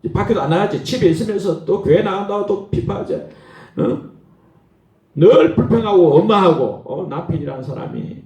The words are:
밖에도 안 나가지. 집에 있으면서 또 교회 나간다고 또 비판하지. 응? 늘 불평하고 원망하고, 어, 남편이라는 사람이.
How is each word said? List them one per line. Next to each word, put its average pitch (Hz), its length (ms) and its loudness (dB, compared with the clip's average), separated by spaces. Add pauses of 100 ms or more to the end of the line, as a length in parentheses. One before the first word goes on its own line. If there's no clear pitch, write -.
(140)
밖에도 - 260 0
안 147 100 -4
나가지. 190 340 0
집에 226 240 0
있으면서 190 560 -2
또 - 180 -2
교회 165 200 4
나간다고 202 440 -4
또 - 240 -4
비판하지. - 560 -6 (520)
응? - 320 -4 (1040)
늘 - 420 6
불평하고 202 540 4
원망하고, 180 540 4 (200)
어, 160 240 -8
남편이라는 143 540 -8
사람이. - 640 -12